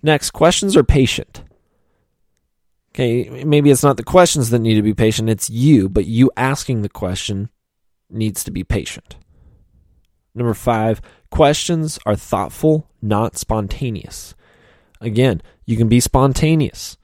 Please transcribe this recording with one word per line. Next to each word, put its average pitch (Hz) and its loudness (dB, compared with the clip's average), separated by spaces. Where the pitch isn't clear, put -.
Next, 151 0
questions 185 0
are 143 6
patient. - 0
Okay, 123 -4
maybe 147 4
it's 131 4
not 143 2
the 117 -10
questions 160 2
that 120 2
need 113 2
to 107 2
be 107 0
patient, 110 0
it's - -4
you, 117 4
but 90 -2
you 117 2
asking 127 -4
the 101 -6
question 104 -8
needs 107 -6
to - -12
be 92 -8
patient. - -8
Number 120 -2
five, 110 0
questions 156 0
are 104 -2
thoughtful, 151 -2
not 107 -2
spontaneous. - -8
Again, 113 0
you 117 -4
can 113 2
be 120 6
spontaneous 139 0